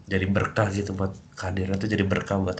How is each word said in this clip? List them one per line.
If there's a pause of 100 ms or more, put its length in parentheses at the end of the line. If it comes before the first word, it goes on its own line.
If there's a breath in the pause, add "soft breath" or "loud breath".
jadi
berkah
gitu
buat (240)
kehadiran
tuh,
jadi
berkah
buat